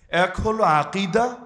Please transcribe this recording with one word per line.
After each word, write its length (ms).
এক 260
হলো 280
আকীদা 720